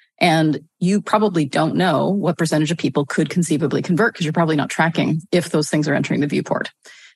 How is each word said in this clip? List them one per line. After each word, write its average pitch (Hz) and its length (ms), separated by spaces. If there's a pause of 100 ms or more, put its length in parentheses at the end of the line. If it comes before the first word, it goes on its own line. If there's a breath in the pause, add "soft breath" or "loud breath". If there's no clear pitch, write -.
(180 soft breath)
And 160 420 (180)
you 190 240
probably 202 420
don't 151 300
know 151 340
what 185 300
percentage 156 320
of 165 80
people 143 260
could 156 240
conceivably 147 540
convert 185 320
'cause 180 100
you're 151 80
probably 160 240
not 147 140
tracking 160 500 (100)
if 175 200
those 151 180
things 151 180
are 143 80
entering 143 260
the 147 60
viewport. - 440 (460 loud breath)